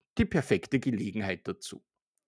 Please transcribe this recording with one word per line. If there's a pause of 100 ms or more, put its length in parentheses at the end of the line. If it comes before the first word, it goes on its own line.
(180)
die
perfekte
Gelegenheit
dazu. (420)